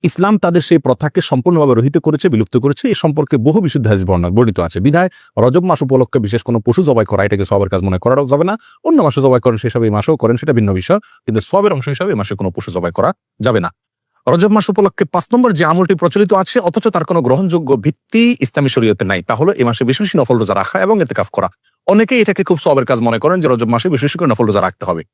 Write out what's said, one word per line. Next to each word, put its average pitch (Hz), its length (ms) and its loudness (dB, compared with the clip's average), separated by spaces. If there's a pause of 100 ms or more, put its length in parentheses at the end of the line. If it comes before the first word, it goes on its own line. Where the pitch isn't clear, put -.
ইসলাম 196 340 0
তাদের 175 240 2
সেই 165 160 2
প্রথাকে 143 440 -2
সম্পূর্ণভাবে 143 540 2
রহিত 123 220 0
করেছে, 156 320 0
বিলুপ্ত 110 280 0
করেছে। 139 300 0
এই 226 60 2
সম্পর্কে 151 440 -2
বহু 156 240 2
বিশুদ্ধ 139 260 -2
হাদিস 98 180 2
বর্ণনা, 87 240 0
বর্ণিত 107 300 2
আছে। 85 200 -4
বিধায় 160 300 2 (280)
রজব 131 260 2
মাস 175 180 0
উপলক্ষে 131 380 0
বিশেষ 107 240 -2
কোনো 117 160 -2
পশু 123 240 0
জবাই 120 220 2
করা, 98 180 -2
এটাকে 101 220 0
সওয়াবের 98 240 0
কাজ 92 140 -2
মনে 92 160 0
করাও 131 260 0
যাবে 143 180 0
না। 196 140 -2 (260)
অন্য 311 180 2
মাসে 147 200 2
জবাই 131 180 4
করেন, 113 180 0
সে 120 100 -4
হিসাবে 113 200 0
এই 104 40 2
মাসেও 104 260 0
করেন, 117 200 2
সেটা 147 160 -2
ভিন্ন 107 200 2
বিষয়, 92 260 0
কিন্তু - 420 -4
সওয়াবের 196 320 0
অংশ 139 160 -6
হিসাবে 180 220 -4
এই 151 40 0
মাসে 101 200 -6
কোনো 95 160 -4
পশু - 200 -10
জবাই 87 200 -4
করা 131 220 0 (260)
যাবে 110 200 0
না। 87 120 -6 (580)
রজব 175 220 2
মাস 214 180 2
উপলক্ষে 196 360 0
পাঁচ 175 180 -4 (100)
নম্বর 240 200 2
যে 160 120 0
আমলটি 175 300 2
প্রচলিত 190 380 0
আছে, 190 260 0
অথচ 175 280 -2
তার 180 180 -2
কোনো 170 160 0
গ্রহণযোগ্য 151 540 0
ভিত্তি 226 640 0
ইসলামী 139 300 0
শরীয়তে 110 360 0
নাই, 92 180 -4
তা 117 120 -2
হলো 160 160 0
এই 131 120 0
মাসে 120 200 -2
বেশি 131 200 -2
বেশি 196 140 -2
নফল 127 200 0
রোজা 101 180 0
রাখা 98 260 -4
এবং 202 200 0
এতেকাফ 113 280 -4
করা। - 200 -4 (380)
অনেকেই 220 340 2
এটাকে 202 220 -2
খুব 170 140 0
সওয়াবের 135 280 0
কাজ 117 160 0
মনে 113 180 0
করেন 180 200 0
যে 151 80 -2
রজব 120 200 0
মাসে 117 220 0
বেশি 139 160 -2
বেশি 156 140 -4
করে 165 100 0
নফল 120 160 0
রোজা 101 160 2
রাখতে 92 240 -4
হবে। 85 180 -4 (100)